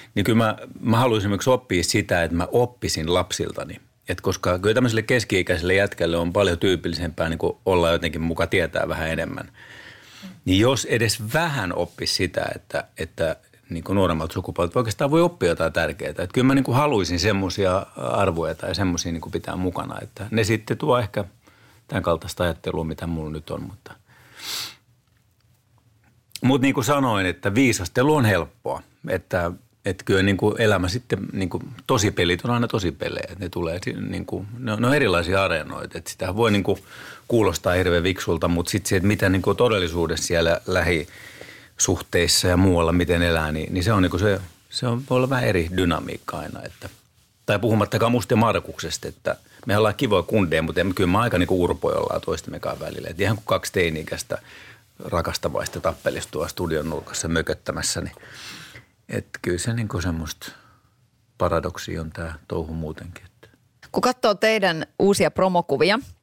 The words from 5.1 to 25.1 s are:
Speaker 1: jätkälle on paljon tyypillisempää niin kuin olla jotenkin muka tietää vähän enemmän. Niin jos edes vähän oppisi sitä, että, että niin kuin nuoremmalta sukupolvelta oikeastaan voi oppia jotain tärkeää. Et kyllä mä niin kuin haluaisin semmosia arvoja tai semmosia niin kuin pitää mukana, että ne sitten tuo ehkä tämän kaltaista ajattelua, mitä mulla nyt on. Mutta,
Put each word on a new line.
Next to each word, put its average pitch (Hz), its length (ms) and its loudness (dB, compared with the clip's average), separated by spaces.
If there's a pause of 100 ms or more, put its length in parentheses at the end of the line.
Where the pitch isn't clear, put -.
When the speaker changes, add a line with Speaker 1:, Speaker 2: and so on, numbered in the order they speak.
Speaker 1:
jätkälle 90 440 2
on 85 160 0
paljon 95 260 2
tyypillisempää 82 680 0
niin 82 100 -4
kuin - 260 -2
olla 87 260 4
jotenkin 82 300 -2
muka 82 260 0
tietää 85 400 0
vähän 80 220 -4
enemmän. - 420 -6 (960)
Niin 92 140 4
jos 120 260 4
edes 113 480 0
vähän 139 400 0
oppisi - 400 -4
sitä, - 320 -2 (100)
että, - 320 -8 (100)
että - 380 -4 (340)
niin 82 140 -6
kuin 95 120 -2
nuoremmalta 82 380 0
sukupolvelta 87 460 -2
oikeastaan 123 320 -2
voi 165 100 6
oppia 175 280 2
jotain 82 240 0
tärkeää. 78 440 -2
Et 95 160 -4
kyllä 127 140 4
mä 135 80 6
niin 135 80 4
kuin 127 140 0
haluaisin 101 420 2
semmosia 95 680 2 (120)
arvoja 85 580 0
tai 92 200 -6
semmosia 90 360 -2
niin 82 100 -6
kuin 80 100 -12
pitää 82 240 -6
mukana, 90 460 -4
että - 300 -12
ne 110 120 2
sitten 110 340 0
tuo 127 220 2
ehkä 104 260 -4 (640)
tämän 95 160 -2
kaltaista 87 400 -2
ajattelua, 82 400 -2
mitä 80 240 -6
mulla 78 240 -6
nyt 78 180 -10
on. 71 140 -8
Mutta, - 300 -18 (2500)